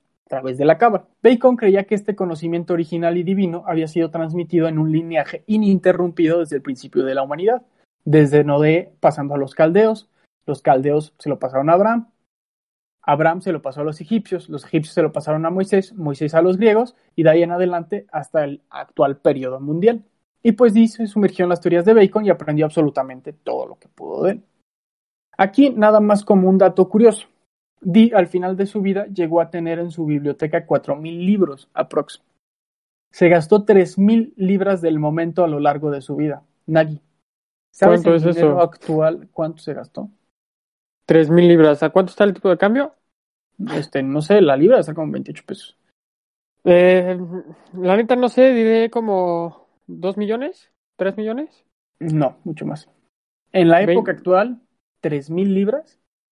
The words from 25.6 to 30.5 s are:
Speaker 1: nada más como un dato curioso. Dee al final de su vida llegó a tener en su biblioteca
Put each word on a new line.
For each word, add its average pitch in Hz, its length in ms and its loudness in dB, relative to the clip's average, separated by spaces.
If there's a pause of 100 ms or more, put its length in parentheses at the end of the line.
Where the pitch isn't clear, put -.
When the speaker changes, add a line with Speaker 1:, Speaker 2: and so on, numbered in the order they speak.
Speaker 1:
nada 214 300 2
más 208 220 0
como 190 280 2
un 190 80 2
dato 190 320 2
curioso. 214 380 2 (520)
Dee 220 340 2
al 185 120 2
final 185 320 -4
de 196 80 -2
su 202 160 -6
vida 196 240 -4
llegó 170 340 -2
a 160 100 -2
tener 165 280 -6
en 175 120 -8
su 165 140 -10
biblioteca 151 640 -4